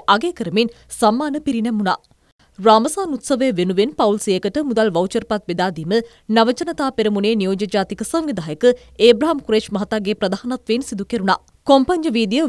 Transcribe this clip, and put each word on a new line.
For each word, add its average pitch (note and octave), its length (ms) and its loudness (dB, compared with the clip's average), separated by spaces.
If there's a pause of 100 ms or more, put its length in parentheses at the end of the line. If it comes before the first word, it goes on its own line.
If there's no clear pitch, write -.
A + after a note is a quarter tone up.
අගය A3+ 280 2
කරමින් A3 400 -2 (180)
සම්මාන C4+ 500 0
පිරිනැමුණා. A3 560 -2 (640)
රාමසාන් A#3 540 2
උත්සවය C4 380 -2
වෙනුවෙන් F#3+ 420 0
පවුල් A3 240 2
සියයකට G3 440 -2
මුදල් A3 280 0
වවුචර් F#3 360 -2
පත් G#3 200 -6
බෙදා F3+ 240 -2
දීම D#3+ 240 -4 (360)
නවජනතා B3+ 600 0
පෙරමුණේ G#3 440 0
නියෝජ්‍ය G3 320 -2
ජාතික F#3+ 360 -4
සංවිධායක G#3+ 600 -4 (340)
ඒබ්‍රහම් A#3+ 400 4
කුරේෂ් A3 320 -2
මහතාගේ G#3 440 -4
ප්‍රධානත්වයෙන් A3+ 680 -4
සිදු G3+ 220 -8
කෙරුණා. G3 320 0 (300)
කොම්පංජ D#4 420 4
වීදිය A#3 400 0